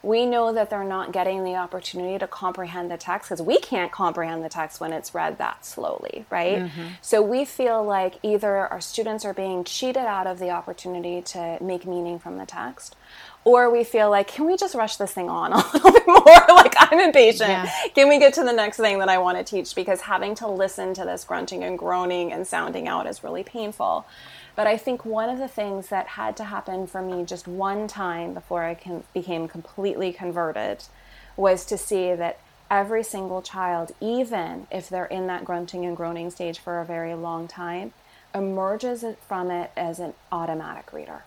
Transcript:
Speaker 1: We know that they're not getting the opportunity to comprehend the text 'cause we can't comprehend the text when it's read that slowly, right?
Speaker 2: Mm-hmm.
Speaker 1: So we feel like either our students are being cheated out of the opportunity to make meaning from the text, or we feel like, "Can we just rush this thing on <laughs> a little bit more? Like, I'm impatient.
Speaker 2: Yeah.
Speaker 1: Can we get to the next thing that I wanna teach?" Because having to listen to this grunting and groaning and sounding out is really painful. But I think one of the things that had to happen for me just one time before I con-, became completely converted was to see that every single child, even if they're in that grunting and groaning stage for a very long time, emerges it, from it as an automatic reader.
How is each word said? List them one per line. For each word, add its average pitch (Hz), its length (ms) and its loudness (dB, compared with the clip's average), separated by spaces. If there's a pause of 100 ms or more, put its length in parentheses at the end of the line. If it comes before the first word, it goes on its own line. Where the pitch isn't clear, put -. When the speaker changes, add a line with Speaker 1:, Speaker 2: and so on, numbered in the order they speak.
Speaker 1:
We 226 220 2
know 233 260 0
that 214 180 -2
they're 202 140 -6
not 190 280 -6
getting 190 320 -2
the 185 120 -4
opportunity 180 640 -8
to 190 80 -6
comprehend 180 640 -8
the 170 60 -8
text 180 320 -8
'cause 170 140 -8
we 190 160 2
can't 180 320 -4
comprehend 165 540 -4
the 160 40 -10
text 156 320 -10
when 160 120 -8
it's - 200 -10
read 160 260 -6
that - 280 -8
slowly, - 640 -10
right? 185 300 -2
Speaker 2:
Mm-hmm. 165 260 -10 (160)
Speaker 1:
So 220 180 2
we 240 240 0
feel 233 380 -2
like 190 400 -2
either 202 460 -2
our 180 120 -8
students 214 440 -6
are 196 100 -6
being 190 300 -6
cheated 254 420 -4
out 190 220 -4
of 180 100 -8
the 180 120 -6
opportunity 175 720 -8
to 170 380 -8
make 180 240 -6
meaning 175 340 -6
from 175 200 -14
the 185 80 -12
text, - 480 -14 (500)
or 247 240 8
we 240 160 2
feel 214 240 2
like, 202 200 2
"Can 302 180 -4
we 359 100 2
just 370 180 -4
rush 220 220 -4
this 196 160 -6
thing 180 160 -6
on 170 240 -2
<laughs> - 0 -
a 208 60 2
little - 340 8
bit - 140 8
more? 381 180 10 (240)
Like, 359 300 10
I'm 330 220 8
impatient. 233 500 6
Speaker 2:
Yeah. 185 200 0 (240)
Speaker 1:
Can 277 140 8
we 294 100 8
get 269 160 10
to 339 100 0
the 247 100 0
next 214 240 -2
thing 202 220 2
that 190 100 4
I 185 80 4
wanna 180 260 0
teach?" 185 300 -6
Because 185 280 -2
having 196 340 -4
to 226 120 -10
listen 190 460 -4
to 185 100 -10
this 180 200 -8
grunting 180 380 -8
and 180 160 -6
groaning 180 540 -4
and 185 140 -8
sounding 165 420 -6
out 165 180 -6
is - 160 -12
really 175 200 -10
painful. 202 640 -6 (500)
But 214 100 0
I 214 100 2
think 240 300 -8
one 220 240 -4
of 254 80 -8
the 269 100 -8
things 196 400 -8
that 190 200 -6
had 214 280 -8
to 220 80 -12
happen 196 420 -8
for 190 140 -10
me 180 240 -6
just 180 240 -12
one 196 400 -6
time 175 460 -8
before 170 300 -6
I 170 100 -6
con-, 170 300 -12 (100)
became 170 340 -6
completely 185 640 -6
converted 170 720 -6 (500)
was 190 320 2
to 196 120 -4
see 185 360 -2
that 170 260 -6 (300)
every 202 320 0
single 190 380 -8
child, 175 600 -6
even 214 720 -4
if 180 200 -10
they're 180 160 -6
in 185 220 -6
that 180 180 -8
grunting 175 400 -8
and 170 100 -6
groaning 170 340 -8
stage 170 280 -10
for 175 220 -8
a 165 40 -8
very 165 300 -8
long 165 340 -10
time, 180 440 -12 (420)
emerges 202 680 -4
it, 226 240 -10
from 180 240 -6
it 175 260 -6
as 170 220 -8
an 170 140 -10 (180)
automatic 160 600 -8
reader. 76 340 -16